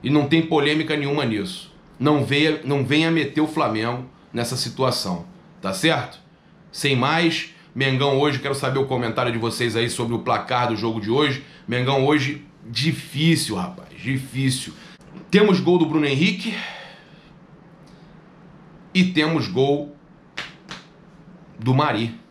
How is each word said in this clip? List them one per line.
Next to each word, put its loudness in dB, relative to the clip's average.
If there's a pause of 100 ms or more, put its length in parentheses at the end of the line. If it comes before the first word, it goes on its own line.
E -4
não 4
tem 4
polêmica 0
nenhuma -2
nisso. -6 (240)
Não 4
venha, 2
não 0
venha 2
meter 0
o 2
Flamengo -2 (260)
nessa -4
situação, -2 (340)
tá -6
certo? -2 (540)
Sem 0
mais, 0 (240)
Mengão 2
hoje, 2
quero -4
saber -2
o 2
comentário -2
de -4
vocês -2
aí 0
sobre -4
o -2
placar 0
do 0
jogo -2
de -4
hoje. 0 (240)
Mengão 0
hoje, 0 (220)
difícil, 0
rapaz, -8
difícil. -4 (580)
Temos 6
gol 4
do 4
Bruno 0
Henrique 0 (2500)
e 6
temos 2
gol 0 (1600)
do 0
Mari. 0 (180)